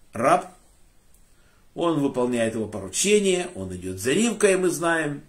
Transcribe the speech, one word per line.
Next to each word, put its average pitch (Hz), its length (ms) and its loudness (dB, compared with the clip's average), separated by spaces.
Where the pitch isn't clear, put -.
раб. 156 420 2
Он 160 280 0
выполняет 123 540 0
его 110 120 -2
поручение, 180 880 0
он 92 180 -8
идет 92 240 -8
за 110 140 -2
Ривкой, 196 460 2
мы 185 120 2
знаем 156 600 -2